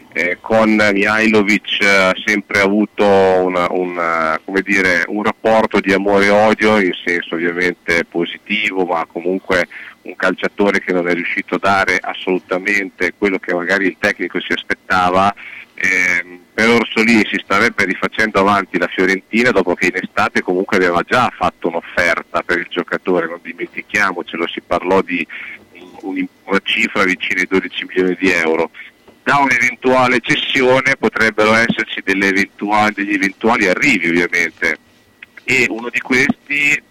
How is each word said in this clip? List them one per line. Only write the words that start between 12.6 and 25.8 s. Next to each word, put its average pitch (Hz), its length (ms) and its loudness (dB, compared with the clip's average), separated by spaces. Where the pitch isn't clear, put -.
quello 95 220 0
che 90 160 -6
magari 92 320 0
il 82 120 -4
tecnico 92 400 -2
si 87 140 -6
aspettava. 95 800 0
Ehm, 90 680 -2
per 113 160 2
Orsolini 113 580 2
si 95 160 -4
starebbe 104 420 0
rifacendo 98 540 -2
avanti 98 380 0
la 87 100 0
Fiorentina 95 600 0
dopo 92 240 2
che 92 140 -2
in 90 80 -2
estate 101 480 -2
comunque 95 340 0
aveva 87 240 2
già 120 340 0
fatto 87 340 -2
un'offerta 82 720 -4
per 87 160 -2
il 85 100 -8
giocatore, 85 580 -2
non 85 140 -10
dimentichiamocelo, 87 1080 -6
si - 140 -10
parlò 90 400 0
di 87 240 -4